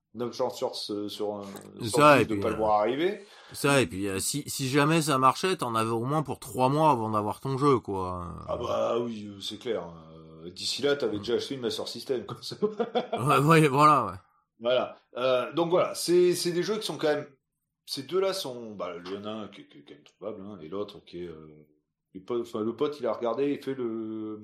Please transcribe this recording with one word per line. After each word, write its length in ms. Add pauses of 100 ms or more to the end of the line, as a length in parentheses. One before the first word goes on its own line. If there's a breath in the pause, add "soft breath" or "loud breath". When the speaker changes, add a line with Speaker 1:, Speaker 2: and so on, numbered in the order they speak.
(140)
Speaker 1:
neuf 220
chances 220
sur 180
ce, 320
sur 300
un, 60 (380)
sur 160
Speaker 2:
Ça, 200
Speaker 1:
dix 40
Speaker 2:
et 40
Speaker 1:
de 100
Speaker 2:
puis, 80
Speaker 1:
pas 60
le 40
Speaker 2:
euh, 40
Speaker 1:
voir 240
arriver. 440 (260 loud breath)
Speaker 2:
ça, 300
et 60
puis, 200
euh, 120
si, 280
si 220
jamais 320
ça 160
marchait, 400
t'en 160
avais 160
au 140
moins 180
pour 180
trois 300
mois 220
avant 180
d'avoir 300
ton 180
jeu, 220
quoi. 480 (200)
Speaker 1:
Ah 100
bah 420
oui, 280
euh, 140
c'est 160
clair. 320 (540)
Euh, 80
d'ici 320
là, 120
t'avais 220
Speaker 2:
Mm. 40
Speaker 1:
déjà 120
acheté 220
une 60
Master 260
System, 400
quoi. 100
<laughs> 760 (140)
Speaker 2:
Ouais, 120
ouais, 300
voilà, 360
ouais. 120 (420)
Speaker 1:
Voilà. 400 (180)
Euh, 360
donc 180
voilà, 240
c'est, 400
c'est 160
des 100
jeux 160
qui 80
sont 140
quand 80
même, 180 (640)
ces 160
deux-là 300
sont, 420
bah, 180 (100)
il 100
y 40
en 80
a 60
un 160
qui 140
est, 60
qui 120
est 40
quand 120
même 80
trouvable, 400
hein, 180
et 60
l'autre 360
qui 200
est, 40
euh, 200 (640)
le 80
pote, 200
enfin, 180
le 160
pote, 240
il 80
a 60
regardé, 400
il 100
fait 100
le, 720